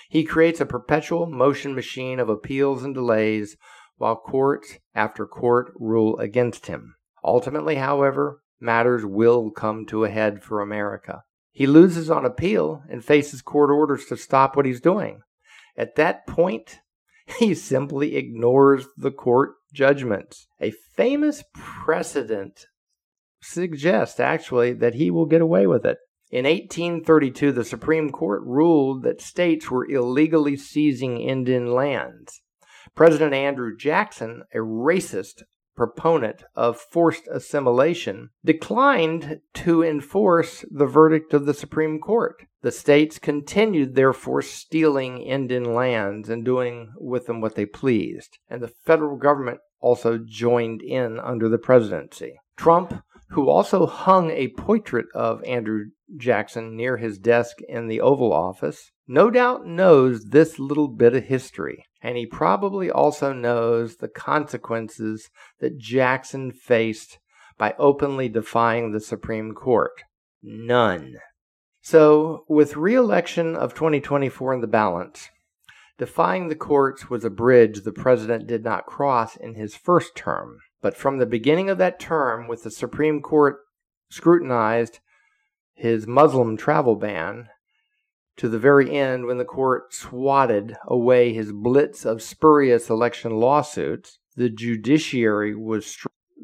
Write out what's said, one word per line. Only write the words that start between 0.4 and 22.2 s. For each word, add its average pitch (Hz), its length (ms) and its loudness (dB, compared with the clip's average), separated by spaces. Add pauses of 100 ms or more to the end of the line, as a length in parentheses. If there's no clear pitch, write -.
a 139 60 -2
perpetual 156 600 -2
motion 139 480 0
machine 127 440 -8
of 113 100 -2
appeals 135 540 -2
and 139 120 -8
delays 110 600 -2 (420)
while 113 180 -2
court 135 500 -2 (300)
after 107 320 -4
court 120 480 -2
rule 110 420 0
against 117 480 -4
him. 62 300 -14 (280)
Ultimately, 143 520 -2
however, 139 680 -2 (200)
matters 117 440 2
will 110 460 2
come 110 360 -6
to 110 180 -2
a 101 40 -2
head 107 320 -2
for 107 200 -8
America. 104 640 -8 (280)
He 135 160 -2
loses 165 420 6
on 147 160 0
appeal 120 640 -2
and 120 140 -12
faces 143 380 2
court 147 280 2
orders 143 360 0
to 117 120 -10
stop 135 380 2
what 139 100 2
he's 127 160 -6
doing. 175 400 -2 (560)
At - 200 -6
that 165 280 0
point, - 540 -4 (260)
<laughs> - 320 -20
he 214 160 2
simply 139 640 -4
ignores 131 720 4 (100)
the 135 140 -6
court 131 400 0 (220)
judgments. 135 760 -2 (140)
A - 100 -6 (240)
famous 285 480 0 (100)
precedent 113 1120 -6 (760)